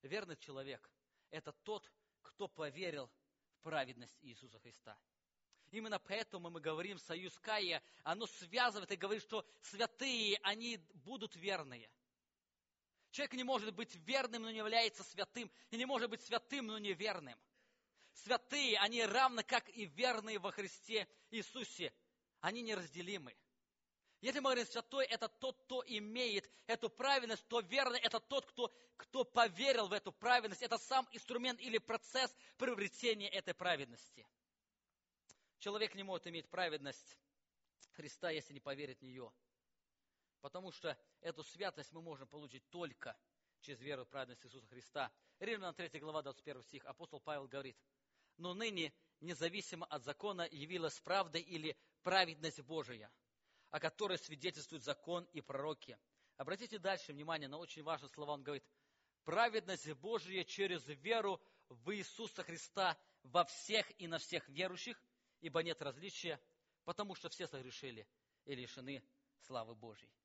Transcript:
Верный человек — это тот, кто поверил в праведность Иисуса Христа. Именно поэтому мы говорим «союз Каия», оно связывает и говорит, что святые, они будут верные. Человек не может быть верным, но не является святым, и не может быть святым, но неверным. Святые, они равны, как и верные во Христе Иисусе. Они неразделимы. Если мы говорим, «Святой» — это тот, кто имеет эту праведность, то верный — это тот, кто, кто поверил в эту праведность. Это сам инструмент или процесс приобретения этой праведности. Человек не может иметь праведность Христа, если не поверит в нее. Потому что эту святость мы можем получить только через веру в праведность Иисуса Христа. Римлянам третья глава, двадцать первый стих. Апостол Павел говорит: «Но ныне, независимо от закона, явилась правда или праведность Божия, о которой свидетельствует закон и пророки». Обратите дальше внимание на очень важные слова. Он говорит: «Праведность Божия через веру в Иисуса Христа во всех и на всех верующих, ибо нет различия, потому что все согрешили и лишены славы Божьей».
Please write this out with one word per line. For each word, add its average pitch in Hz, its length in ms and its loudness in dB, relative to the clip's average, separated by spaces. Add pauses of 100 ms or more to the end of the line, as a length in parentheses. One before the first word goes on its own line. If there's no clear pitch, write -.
Верный 170 340 -4
человек — 135 520 -10 (420)
это 151 200 -8
тот, - 400 -8 (300)
кто - 260 -8
поверил 151 640 -4 (400)
в - 140 -20
праведность 131 580 -2
Иисуса 123 380 -18
Христа. 113 380 -18 (760)
Именно 214 260 -2
поэтому 190 540 -4
мы 165 100 -6
говорим 165 380 -2
«союз 175 400 -8
Каия», 190 420 2 (220)
оно 196 240 0
связывает 202 640 0
и 202 40 0
говорит, 196 280 -2
что 220 200 -4 (200)
святые, 220 800 2
они 220 340 0 (160)
будут 202 420 -8
верные. 151 540 -2 (1200)
Человек 277 220 -2
не 254 100 -2
может 220 300 2
быть 208 220 -6
верным, 233 480 0
но 226 80 -4
не 220 60 -4
является 220 460 4
святым, 202 460 -4 (220)
и 226 60 -2
не 247 80 0
может 247 240 2
быть 233 120 -4
святым, 247 460 0
но 214 100 -2
неверным. 185 640 -2 (720)
Святые, 247 680 4
они 226 240 6
равны, 233 400 6
как 240 260 4
и 214 160 -6
верные 220 520 2
во 185 140 -2
Христе 208 560 -2 (240)
Иисусе. 220 600 -4 (500)
Они 214 200 0
неразделимы. 175 760 -4 (840)
Если 262 180 0
мы 262 60 0
говорим, 254 200 4
«Святой» — 262 440 0
это 226 180 0
тот, 254 320 -4
кто - 260 -4
имеет 214 640 0 (160)
эту 226 240 2
праведность, 254 600 4
то 233 100 6
верный — 233 420 4
это 226 180 4
тот, 269 280 -2
кто, - 260 -2 (220)
кто - 280 0
поверил 233 640 6
в 180 60 2
эту 202 180 0
праведность. 226 520 4
Это 233 160 2
сам 262 320 2
инструмент 240 480 -2
или 240 180 0
процесс 233 580 0 (220)
приобретения 214 720 2
этой 185 240 -2
праведности. 139 760 -2 (1300)
Человек 208 360 0
не 196 80 -6
может 185 240 -4
иметь 170 220 -8
праведность 151 680 -2 (760)
Христа, 156 360 -4
если 151 240 -2
не 139 60 -10
поверит 139 400 -6
в - 40 -20
нее. 127 300 -12 (1080)
Потому 180 300 -8
что 156 260 -4 (240)
эту 156 220 -6
святость 170 480 -6
мы 165 100 -12
можем 143 260 -10
получить 135 420 -14
только 143 480 -6 (440)
через 135 200 -12
веру 131 240 -4
в - 40 -20
праведность 131 360 -8
Иисуса 127 220 -20
Христа. 127 440 -4 (280)
Римлянам 202 340 -2
третья 165 260 -6
глава, 156 220 -2
двадцать 143 220 -8
первый 131 200 -8
стих. - 220 -16
Апостол 147 340 -12
Павел 143 280 -4
говорит: 131 280 -6 (600)
«Но 180 160 -4
ныне, 190 400 -2 (260)
независимо 170 680 -4
от 143 160 -6
закона, 170 480 -2
явилась 160 480 -2
правда 170 400 2
или 156 360 -4 (280)
праведность 160 580 2
Божия, 127 500 -6 (600)
о 151 80 0
которой 175 400 0
свидетельствует 151 640 -6
закон 170 400 -2 (100)
и 151 80 -6
пророки». 139 560 -4 (400)
Обратите 196 400 -4
дальше 185 360 -2
внимание 151 340 -4
на 139 100 -8
очень 160 240 -10
важные 143 280 -2
слова. 147 240 -4
Он 139 100 -6
говорит: 139 200 -4 (600)
«Праведность 185 720 2
Божия 185 500 -2
через 180 420 0
веру 190 560 0 (260)
в 123 280 -6
Иисуса 202 480 -6
Христа 170 520 4 (280)
во 135 200 8
всех - 560 2
и 175 80 -6
на 165 120 0
всех - 300 -2
верующих, 180 520 -2 (400)
ибо 165 220 2
нет 165 180 0
различия, 151 580 -4 (440)
потому 190 320 -4
что - 140 -8
все 170 180 -6
согрешили 127 600 -8 (380)
и 143 80 -6
лишены 127 500 -8 (380)
славы 117 320 -6
Божьей». 113 400 -16 (120)